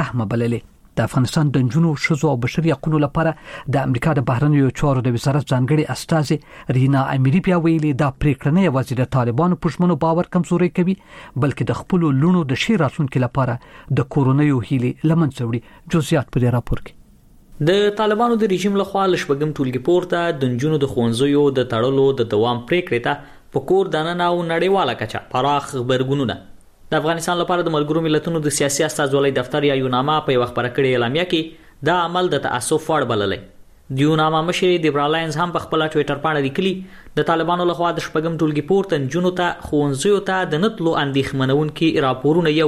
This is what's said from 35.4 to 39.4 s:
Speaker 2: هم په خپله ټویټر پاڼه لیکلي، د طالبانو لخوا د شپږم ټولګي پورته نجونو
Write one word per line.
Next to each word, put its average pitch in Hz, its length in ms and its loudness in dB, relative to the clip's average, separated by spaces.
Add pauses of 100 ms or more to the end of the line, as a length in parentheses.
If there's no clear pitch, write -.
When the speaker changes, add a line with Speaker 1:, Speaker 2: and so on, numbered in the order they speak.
Speaker 2:
هم 175 160 -2
په 160 80 -4
خپله 160 300 -2
ټویټر 143 320 -2
پاڼه 151 200 0
لیکلي، 185 280 -2 (440)
د 151 120 0
طالبانو 170 400 0
لخوا 170 220 0
د 160 140 -6
شپږم 160 340 -4
ټولګي 151 280 0
پورته 185 360 0
نجونو 175 360 -2